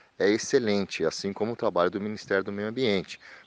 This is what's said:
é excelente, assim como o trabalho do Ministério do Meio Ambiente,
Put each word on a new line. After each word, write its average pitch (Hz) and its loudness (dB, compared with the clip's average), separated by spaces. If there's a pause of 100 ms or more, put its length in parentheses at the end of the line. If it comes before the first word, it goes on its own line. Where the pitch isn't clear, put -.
(180)
é 95 4
excelente, 104 2
assim 95 -2
como 107 -2
o - -10
trabalho 90 2
do 98 -4
Ministério 98 -2
do 101 -8
Meio 104 -4
Ambiente, 110 0 (280)